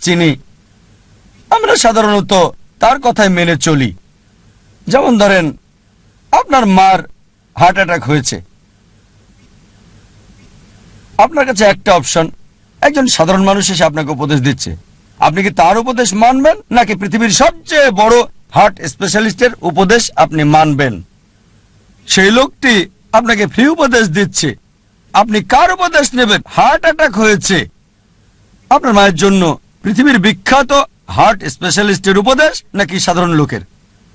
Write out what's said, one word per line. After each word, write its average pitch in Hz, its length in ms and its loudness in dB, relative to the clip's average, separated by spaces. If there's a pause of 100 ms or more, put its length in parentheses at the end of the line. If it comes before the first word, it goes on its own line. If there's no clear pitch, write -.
চিনি, 170 340 0 (1120)
আমরা 453 260 0
সাধারণত 214 580 0 (460)
তার 254 200 2
কথাই 226 300 0
মেনে 170 280 0
চলি। 131 360 -2 (920)
যেমন 240 300 0
ধরেন, 190 400 2 (760)
আপনার 269 340 0
মার 190 340 4 (580)
হার্ট 185 180 4
অ্যাটাক 175 280 -2
হয়েছে, 135 380 -4 (2750)
আপনার 277 280 0
কাছে 220 200 -2
একটা 190 300 2
অপশন, 165 360 -2 (500)
একজন 285 260 0
সাধারণ 185 360 0
মানুষ 196 280 0
এসে 170 120 0
আপনাকে 151 280 -2
উপদেশ 143 300 -2
দিচ্ছে, 127 360 -4 (420)
আপনি 170 240 0
কি 180 80 -2
তার 175 260 2
উপদেশ 233 360 -2
মানবেন, 262 440 2 (140)
নাকি 220 240 0
পৃথিবীর 208 340 -2
সবচেয়ে 285 640 0
বড় 226 320 2 (280)
হার্ট 196 300 0
স্পেশালিস্টের 208 680 -2 (120)
উপদেশ 185 540 0
আপনি 156 280 0
মানবেন? 143 600 0 (1040)
সেই 196 240 2
লোকটি 254 580 0 (220)
আপনাকে 220 360 0
ফ্রি 233 200 0
উপদেশ 262 400 0
দিচ্ছে, 156 480 -4 (580)
আপনি 214 300 0
কার 339 300 2
উপদেশ 330 400 -2
নেবেন? 220 340 0
হার্ট 262 340 0
অ্যাটাক 311 300 0
হয়েছে, 196 580 0 (1000)
আপনার 269 240 2
মায়ের 196 220 2
জন্য 185 440 0 (240)
পৃথিবীর 220 360 2
বিখ্যাত 254 520 0 (360)
হার্ট 175 380 0
স্পেশালিস্টের 190 720 -2
উপদেশ 262 460 0 (100)
নাকি 190 260 -4
সাধারণ 175 300 0
লোকের? 143 320 -2 (540)